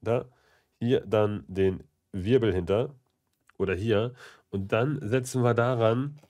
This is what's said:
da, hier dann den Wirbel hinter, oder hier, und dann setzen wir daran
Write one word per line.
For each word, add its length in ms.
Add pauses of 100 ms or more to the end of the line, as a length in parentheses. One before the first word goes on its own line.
da, 260 (520)
hier 220
dann 480
den 360 (280)
Wirbel 420
hinter, 400 (640)
oder 160
hier, 400 (360)
und 220
dann 340
setzen 360
wir 120
daran 640 (120)